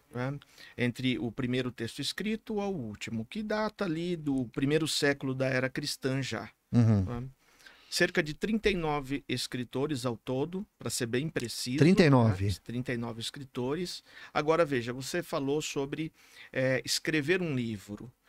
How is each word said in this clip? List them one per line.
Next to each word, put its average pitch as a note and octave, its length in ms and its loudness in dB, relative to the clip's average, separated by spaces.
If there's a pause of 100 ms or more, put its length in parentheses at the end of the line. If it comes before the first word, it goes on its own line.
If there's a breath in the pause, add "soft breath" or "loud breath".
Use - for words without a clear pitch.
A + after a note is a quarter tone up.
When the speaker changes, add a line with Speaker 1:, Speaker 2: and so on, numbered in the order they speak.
(140)
Speaker 1:
Né? C3 200 -6 (420 soft breath)
Entre B2 420 0
o A2+ 140 -4
primeiro B2 400 -2
texto - 280 -8
escrito G#3+ 600 -4
ao G3 140 -2
último, A2+ 500 -6
que - 180 -8
data G#3+ 440 -2
ali E3+ 300 -2
do C#3 360 0
primeiro D3 340 2
século C#3 480 0
da C3 120 0
era C3 240 0
cristã C#3 500 -2
já. A2 300 -6 (200)
Speaker 2:
Uhum. A2 340 6
Speaker 1:
Né? A#2+ 180 -6 (680 soft breath)
Cerca F3 340 2
de D3+ 120 -4
trinta G#3+ 360 0
e G3+ 40 0
nove D3 520 -2
escritores B2+ 800 -4
ao A#2+ 100 -2
todo, D#3+ 480 -4 (140)
pra B2 120 -8
ser - 160 -2
bem B2+ 220 -2
preciso, B2 500 -4
Speaker 2:
Trinta F3+ 260 8
e D3 60 8
nove. G#2+ 380 6
Speaker 1:
né? F#2+ 140 0
Trinta B2 300 -4
e A#2+ 60 -2
nove A#2 220 -6
escritores. C3+ 840 -6 (280 loud breath)
Agora, D#3+ 320 4
veja, B2 280 0
você C3+ 320 -4
falou D3 380 -2
sobre, D3 500 -4 (400 soft breath)
é, C3 320 2
escrever D#3+ 580 0
um D3+ 140 -2
livro. A2+ 560 -6 (160 soft breath)